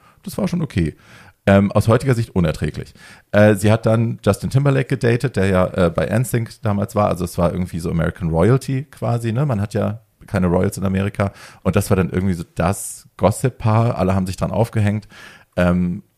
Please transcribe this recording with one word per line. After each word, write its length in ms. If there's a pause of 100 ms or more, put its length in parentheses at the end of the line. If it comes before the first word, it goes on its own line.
(220)
das 140
war 120
schon 140
okay. 320 (540)
Ähm, 240
aus 160
heutiger 260
Sicht 220
unerträglich. 560 (400)
Äh, 220
sie 180
hat 140
dann 360
Justin 280
Timberlake 380
gedatet, 480
der 100
ja, 200 (200)
äh, 40
bei 140
N 220
sync 340
damals 340
war. 140
Also 160
es 140
war 140
irgendwie 260
so 120
American 380
Royalty 600
quasi, 420
ne? 140
Man 120
hat 140
ja 300 (240)
keine 220
Royals 280
in 80
Amerika. 480 (300)
Und 120
das 140
war 80
dann 140
irgendwie 240
so 100 (100)
das 640
Gossip-Paar. 800
Alle 180
haben 120
sich 100
dran 140
aufgehängt. 580 (480)
Ähm, 460 (160)